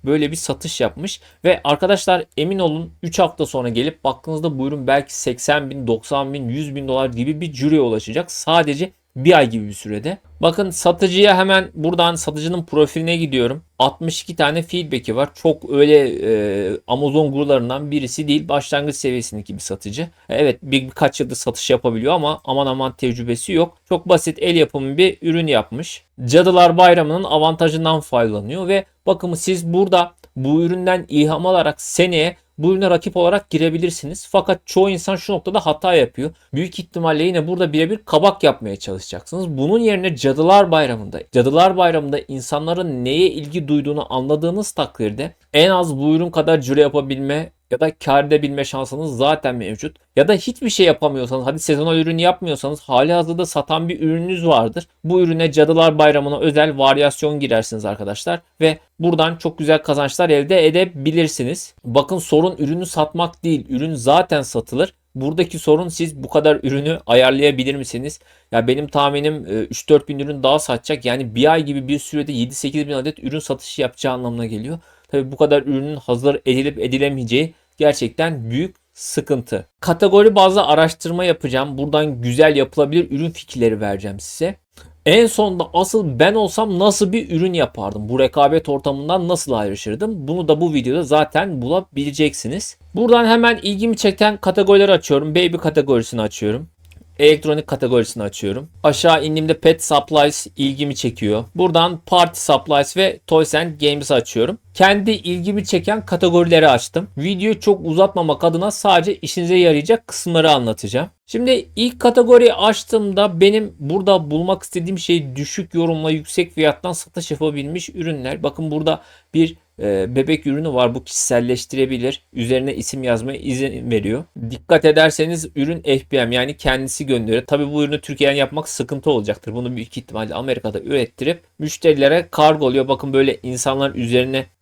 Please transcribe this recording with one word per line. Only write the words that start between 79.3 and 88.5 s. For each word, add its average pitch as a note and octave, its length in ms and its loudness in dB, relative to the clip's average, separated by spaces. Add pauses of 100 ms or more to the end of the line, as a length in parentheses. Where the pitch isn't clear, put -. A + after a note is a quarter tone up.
Kategori G3+ 540 4
bazlı F#3+ 320 6
araştırma E3 580 0
yapacağım. C#3 540 -2
Buradan D3 440 -2
güzel C#3 340 4
yapılabilir C#3+ 540 0
ürün D#3 200 -4
fikirleri A#2 500 -2
vereceğim G2+ 400 -6
size. - 360 -6 (500)
En A3 200 6
sonda G3 480 -2
asıl F#3 440 0
ben F3+ 160 4
olsam G#3+ 440 0
nasıl G3 340 2
bir A3+ 180 -2
ürün F3+ 220 0
yapardım? G#2+ 560 -4
Bu B2+ 100 -2
rekabet C#3+ 500 2